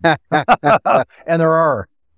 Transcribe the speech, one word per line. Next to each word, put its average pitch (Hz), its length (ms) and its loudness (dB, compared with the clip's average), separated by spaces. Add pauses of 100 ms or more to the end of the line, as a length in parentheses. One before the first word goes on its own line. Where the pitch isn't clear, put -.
<laughs> - 1000 0 (200)
And 165 160 -2
there 160 120 2
are. 151 360 0 (280)